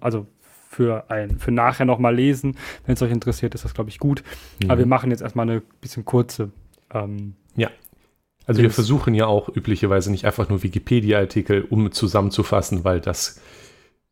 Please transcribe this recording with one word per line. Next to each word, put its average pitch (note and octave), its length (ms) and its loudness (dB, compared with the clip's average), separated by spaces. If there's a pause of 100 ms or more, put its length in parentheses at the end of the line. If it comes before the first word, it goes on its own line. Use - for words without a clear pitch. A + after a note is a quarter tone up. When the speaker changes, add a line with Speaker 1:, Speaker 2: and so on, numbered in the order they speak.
Speaker 1:
also A2+ 260 -4 (420)
für A#2 420 -2
ein, G#2+ 280 -4
für - 120 -4
nachher A#2+ 360 2
noch B2 120 4
mal A#2+ 160 4
lesen, C3+ 420 2 (280)
wenn B2+ 100 0
es - 80 0
euch A#2 80 2
interessiert, A#2 440 -2
ist - 100 -10
das, - 80 -6
glaub A2 160 -6
ich, - 100 -14
gut. C#3+ 240 0 (400)
Speaker 2:
Mhm. G2 80 2
Speaker 1:
Aber B2 100 4
wir B2 60 4
machen B2+ 240 2
jetzt A#2 120 -2
erstmal A#2 260 -2
eine A2+ 140 -2 (180)
bisschen - 240 -12
kurze, A#2 460 0 (420)
ähm, G#2 420 -8 (220)
Speaker 2:
Ja. A2 140 0 (760)
Also A2 140 2
wir A#2 60 8
Speaker 1:
Dings. A2 100 4
Speaker 2:
versuchen A#2+ 400 2
ja A2 120 2
auch G#2 220 0
üblicherweise G2 640 0
nicht G2 160 -2
einfach G#2 220 -2
nur G2 160 0
Wikipedia-Artikel, G#2 1040 2
um G#2+ 220 2
zusammenzufassen, G2+ 920 0
weil F2+ 160 0
das - 400 -6 (720)